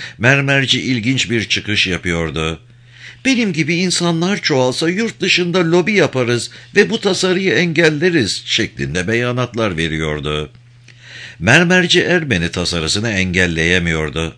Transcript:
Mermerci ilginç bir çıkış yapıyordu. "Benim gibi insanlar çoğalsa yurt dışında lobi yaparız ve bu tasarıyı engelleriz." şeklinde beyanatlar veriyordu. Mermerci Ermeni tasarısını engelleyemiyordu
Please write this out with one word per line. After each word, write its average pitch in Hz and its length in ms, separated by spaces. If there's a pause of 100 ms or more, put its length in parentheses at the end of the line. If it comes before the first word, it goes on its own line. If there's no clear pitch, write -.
(180)
Mermerci 135 640
ilginç 120 480
bir 110 200
çıkış 101 380
yapıyordu. 82 720 (640)
"Benim 233 280
gibi 156 220
insanlar 175 640
çoğalsa 131 480
yurt 208 300
dışında 175 520
lobi 180 220
yaparız 123 580 (240)
ve 208 140
bu 220 120
tasarıyı 185 520
engelleriz." 160 920
şeklinde 85 640
beyanatlar 117 680
veriyordu. 76 720 (880)
Mermerci 170 640
Ermeni 127 500
tasarısını 87 580
engelleyemiyordu 85 1300